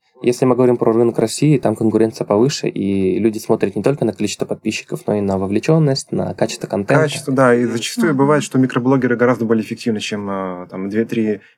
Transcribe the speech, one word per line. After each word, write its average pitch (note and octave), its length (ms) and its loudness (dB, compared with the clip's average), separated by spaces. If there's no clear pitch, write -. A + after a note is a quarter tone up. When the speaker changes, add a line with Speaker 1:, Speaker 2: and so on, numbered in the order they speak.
Speaker 1:
Если A#2+ 220 0
мы B2+ 120 4
говорим B2 200 4
про A#2 160 2
рынок A#2 260 2
России, C#3+ 400 2
там A2 200 0
конкуренция A2 480 0
повыше, A2+ 420 2
и G2 520 0
люди G#2+ 180 0
смотрят A2 400 -2
не G#2+ 60 -2
только C#3 200 0
на A2 80 0
количество G#2 340 -6
подписчиков, - 640 -8
но A2 80 0
и G#2 60 0
на G2 160 0
вовлеченность, C3 720 0
на G2+ 220 -2
качество - 340 -4
контента. G#2+ 360 0
Speaker 2:
Качество, C#3+ 300 -4
да, B2+ 220 4
и A#2+ 80 2
зачастую A#2 480 -2
Speaker 3:
Мгм. C#3 60 0
Speaker 2:
бывает, C#3 260 2
что - 160 -4
микроблогеры B2+ 560 2
гораздо A#2+ 300 2
более A2 180 2
эффективны, A2 380 -4
чем, G#2 280 -8
а, F#2 400 -6
там, F#2+ 200 -8
две-три A2 500 -2